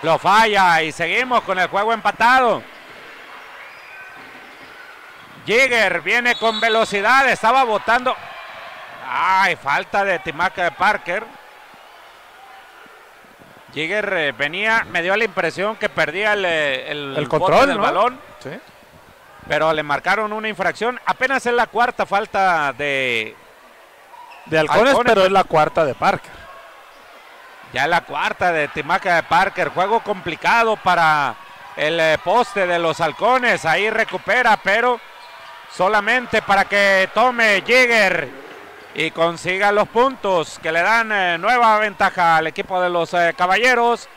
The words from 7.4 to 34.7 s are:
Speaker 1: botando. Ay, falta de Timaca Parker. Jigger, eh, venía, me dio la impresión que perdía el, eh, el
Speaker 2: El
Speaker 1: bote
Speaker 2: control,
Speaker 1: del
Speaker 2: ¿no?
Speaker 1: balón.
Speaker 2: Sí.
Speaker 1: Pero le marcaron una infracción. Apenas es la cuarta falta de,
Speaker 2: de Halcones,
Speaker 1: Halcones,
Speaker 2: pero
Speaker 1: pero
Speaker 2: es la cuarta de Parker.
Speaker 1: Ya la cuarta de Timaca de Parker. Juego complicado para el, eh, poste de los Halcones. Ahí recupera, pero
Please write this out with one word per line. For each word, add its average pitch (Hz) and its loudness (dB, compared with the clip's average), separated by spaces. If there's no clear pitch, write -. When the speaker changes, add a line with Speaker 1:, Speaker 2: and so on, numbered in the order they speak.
Speaker 1:
botando. 233 0
Ay, 180 2
falta 185 -2
de 185 -2
Timaca 170 -4
Parker. 202 -2
Jigger, 190 -4
eh, 156 -2
venía, 180 -2
me 175 -4
dio 185 -2
la 226 0
impresión 185 -4
que 208 -4
perdía 175 -2
el, 202 -2
eh, 147 -2
el 143 -8
Speaker 2:
El 147 -4
Speaker 1:
bote - -12
Speaker 2:
control, 175 2
Speaker 1:
del 170 -2
Speaker 2:
¿no? 151 -2
Speaker 1:
balón. 233 0
Speaker 2:
Sí. 131 -14
Speaker 1:
Pero 156 0
le 156 -2
marcaron 185 -2
una 214 -8
infracción. 208 -4
Apenas 262 -2
es 240 0
la 240 0
cuarta 233 -2
falta 190 0
de, 127 -4
Speaker 2:
de 156 0
Halcones, 156 4
Speaker 1:
Halcones, 247 2
Speaker 2:
pero 233 4
Speaker 1:
pero 190 6
Speaker 2:
es 185 2
la 190 4
cuarta 156 2
de 127 -2
Parker. - -2
Speaker 1:
Ya 135 -2
la 170 2
cuarta 180 -2
de 156 0
Timaca 170 -2
de 160 0
Parker. 180 0
Juego 202 0
complicado 202 -2
para 156 0
el, 156 -2
eh, 160 4
poste 208 0
de 175 0
los 165 -2
Halcones. 214 0
Ahí 175 0
recupera, 220 0
pero 226 0